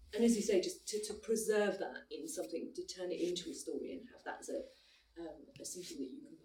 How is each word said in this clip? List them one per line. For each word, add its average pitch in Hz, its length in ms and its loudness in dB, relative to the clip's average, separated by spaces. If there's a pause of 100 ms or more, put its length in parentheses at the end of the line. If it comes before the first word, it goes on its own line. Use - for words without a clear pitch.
(140)
And 220 100 6
as 233 120 8
you 202 60 4
say, 190 180 6
just - 280 -2
to, 214 100 0 (100)
to 208 60 -4
preserve 208 640 4
that - 160 -4 (160)
in - 180 -6
something, - 460 -4
to 180 80 -4 (120)
turn 180 160 -4
it - 100 -2
into 175 300 0
a - 40 -6
story - 380 -4
and - 100 -8 (100)
have - 120 -20
that - 160 -4
as - 100 -10
a, - 680 -8
um, 160 140 -8 (260)
as 160 120 -6
something 175 260 -8
that 127 120 -2
you 139 100 -10
can 160 240 -16